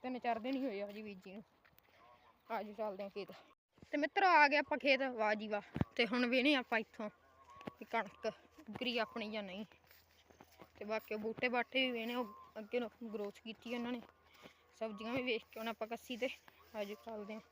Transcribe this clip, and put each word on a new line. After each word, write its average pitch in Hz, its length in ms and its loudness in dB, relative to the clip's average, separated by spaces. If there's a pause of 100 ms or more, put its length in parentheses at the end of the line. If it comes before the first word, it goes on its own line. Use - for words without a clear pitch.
ਤਿੰਨ 254 180 -6
ਚਾਰ 226 200 0
ਦਿਨ 254 160 -2
ਹੀ 262 100 0
ਹੋਏ 202 160 -2
ਆ 202 60 -4
ਹਜੇ 202 160 -10
ਬੀਜੀ 196 280 -12
ਨੂੰ। 196 120 -12 (1080)
ਆ 220 120 -2
ਜਾਓ 208 100 -10
ਚੱਲਦੇ 208 300 -4
ਆ 196 60 -8
ਖੇਤ। 196 220 -8 (600)
ਤੇ 302 60 2
ਮਿੱਤਰੋ 320 300 4
ਆ 302 200 10
ਗਏ 285 100 4
ਆਪਾਂ 294 200 2
ਖੇਤ, 262 240 6 (140)
ਵਾਹ 214 200 4
ਜੀ 214 120 -6
ਵਾਹ। 208 140 0 (340)
ਤੇ 233 100 4
ਹੁਣ 240 220 2
ਵੇਹਣੇ 254 280 6
ਆਪਾਂ 240 240 2
ਇੱਥੋਂ 214 300 -8 (720)
ਵੀ 214 60 -12
ਕਣਕ 220 460 -4 (380)
ਉੱਗਰੀ 240 300 -4
ਆਪਣੀ 214 300 -4
ਜਾਂ 214 140 -6
ਨਹੀਂ। 196 220 -8 (1120)
ਤੇ 208 80 -10
ਬਾਕੀ 214 280 -4
ਉਹ 214 60 -4
ਬੂਟੇ 226 300 -2
ਬਾਟੇ 254 360 2
ਵੀ 254 60 0
ਵੇਹਣੇ, 233 240 -4
ਉਹ 240 180 -4 (260)
ਅੱਗੇ 220 200 -4
ਨੂੰ 233 100 -4 (240)
ਗਰੋਥ 208 260 -6
ਕੀਤੀ 226 360 -10
ਉਹਨਾਂ 240 160 -4
ਨੇ। 240 100 -6 (800)
ਸਬਜ਼ੀਆਂ 220 320 -6
ਵੀ 262 100 0
ਵੇਖ 226 280 -2
ਕੇ - 80 -12
ਹੁਣ 226 80 -4
ਆਪਾਂ 226 200 -4
ਕੱਸੀ 233 300 -8
ਤੇ 233 100 -2 (480)
ਆ 214 80 -4
ਜਾਓ 202 120 -8 (100)
ਚੱਲਦੇ 214 300 -10
ਆ। 220 40 -10 (120)